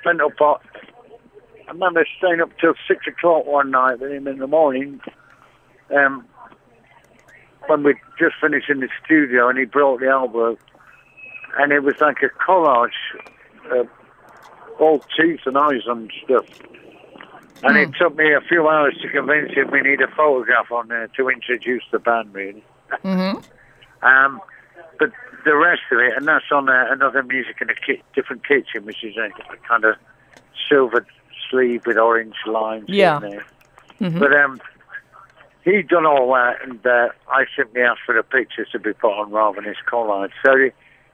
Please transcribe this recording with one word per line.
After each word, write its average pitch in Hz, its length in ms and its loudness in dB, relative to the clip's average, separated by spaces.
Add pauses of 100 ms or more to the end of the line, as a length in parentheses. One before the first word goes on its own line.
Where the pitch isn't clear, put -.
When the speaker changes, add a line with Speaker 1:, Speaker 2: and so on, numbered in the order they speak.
Speaker 1:
spent 170 200 -2
up, 151 100 0 (100)
uh, 147 120 4 (1120)
I - 40 -16
remember 170 320 0 (140)
staying 170 240 2
up 160 80 -2 (100)
till 165 140 4 (140)
six - 180 -2
o'clock 156 400 2
one 143 240 0
night 127 300 2
with 139 120 -8
him 139 160 -10
in 135 120 -6
the 135 80 -6
morning, 143 520 0 (960)
um, 139 300 2 (1400)
when 151 160 2
we 143 100 4 (240)
just 165 240 0
finished 147 260 -2
in 139 120 -2
the 127 100 -6 (160)
studio, 127 420 4
and 127 120 0
he 131 60 0
brought 135 340 2
the 131 80 -2
artwork, 117 500 0 (1000)
and 143 120 2
it 143 120 2
was 139 180 2
like 147 220 2
a 135 60 0 (140)
collage, 143 460 2 (840)
uh, 123 120 0 (960)
all 156 200 4 (160)
teeth 160 300 0
and 131 100 -2
eyes 139 300 2
and 117 260 -8 (120)
stuff. 120 220 2 (1160)
And 139 160 4
it 147 120 2
Speaker 2:
Hmm. - 20 -14 (120)
Speaker 1:
took 156 120 0
me 156 180 2
a 135 80 2
few 170 260 0
hours 151 360 2
to 135 60 -12
convince 143 440 -2
him 135 160 0
we 139 120 0
need 135 200 0
a 131 60 2
photograph 123 640 0
on 117 160 -6
there 113 300 -8
to 131 120 -2
introduce 123 640 -6
the 110 80 -2
band, 113 340 -2
really. 98 300 -12 (400)
Speaker 2:
Mm-hmm. 190 360 -4 (640)
Speaker 1:
Um, 135 380 4 (560)
but 147 140 0 (340)
the 151 100 4
rest 165 260 2 (100)
of 120 80 2
it, 120 180 2
and 139 100 -6
that's 151 240 0
on, 139 180 2
uh, 127 200 2
another 135 320 0
Music 127 400 -6
in 113 80 -4
a 113 60 -6
Ki-, - 260 -6 (140)
Different 127 320 -6
Kitchen, 117 380 -2
which 107 180 -14
is 104 120 -14
a, 110 100 -6 (280)
a 92 40 -18 (100)
kind 117 180 2
of 110 100 4 (720)
silver 123 380 2 (460)
sleeve 123 340 0
with 117 120 0
orange 113 380 2 (120)
lines 110 400 -6
in 185 80 -6
Speaker 2:
Yeah. 175 240 4
Speaker 1:
there. 104 240 -12 (580)
Speaker 2:
Mm-hmm. 170 160 -4
Speaker 1:
But, 143 180 4
um, 139 240 2 (1080)
he'd 185 240 2
done 165 160 2
all 135 280 4
that, 123 300 0
and, 123 240 -12
uh, 120 220 2 (200)
I 131 160 2 (100)
simply 123 260 -4
asked 120 240 0
for 120 100 -2
the 110 80 0
pictures - 480 -6
to - 80 -8
be 104 140 -6
put 113 180 0
on 104 180 -6
rather 104 260 0
than 101 100 -12
his 104 200 -10
collage. 104 460 -2 (120)
So 135 100 6
the, 131 180 2 (420)